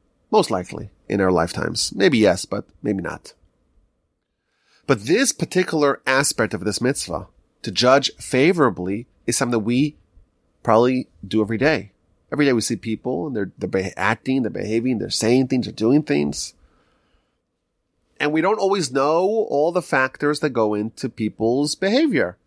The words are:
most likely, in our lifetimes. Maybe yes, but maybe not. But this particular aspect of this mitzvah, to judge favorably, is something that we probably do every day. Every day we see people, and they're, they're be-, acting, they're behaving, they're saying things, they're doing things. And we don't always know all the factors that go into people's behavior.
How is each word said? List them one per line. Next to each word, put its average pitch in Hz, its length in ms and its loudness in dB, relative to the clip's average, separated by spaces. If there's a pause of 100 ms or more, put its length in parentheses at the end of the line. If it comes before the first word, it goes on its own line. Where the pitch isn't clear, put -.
(300)
most 214 200 2
likely, 90 400 -6 (180)
in 101 120 0
our 95 100 4
lifetimes. 82 640 -2
Maybe 156 240 4
yes, 95 280 4
but 101 180 -6 (180)
maybe 98 200 -2
not. - 320 -12 (1500)
But 110 180 0
this 208 260 2
particular 160 760 0
aspect 131 480 0
of 90 100 -6
this 101 160 -4
mitzvah, 92 460 -4 (360)
to - 80 -8
judge 127 460 4
favorably, 123 880 0 (200)
is 120 100 -2
something 120 160 -2
that 117 80 2
we 123 340 0 (680)
probably 123 440 2 (200)
do 107 160 0
every 107 160 -4
day. 127 340 0 (400)
Every 143 140 2
day 135 60 2
we 113 100 0
see 117 140 -4
people, 123 500 -6
and 135 100 -6
they're, 98 220 -6
they're 92 100 -6
be-, 95 280 -2
acting, 113 460 0
they're 107 80 -2
behaving, 110 480 -4
they're 98 120 -6
saying 127 380 2
things, 127 180 0
they're 98 60 -10
doing 135 300 2
things. 147 520 -4 (1600)
And 151 140 0
we 160 80 2
don't 202 180 2
always 190 340 0
know 165 580 0
all 151 220 0
the 175 100 -2
factors 147 580 -2
that 151 100 -2
go 110 240 0
into 110 340 -4
people's 117 680 -2
behavior. 196 640 0 (100)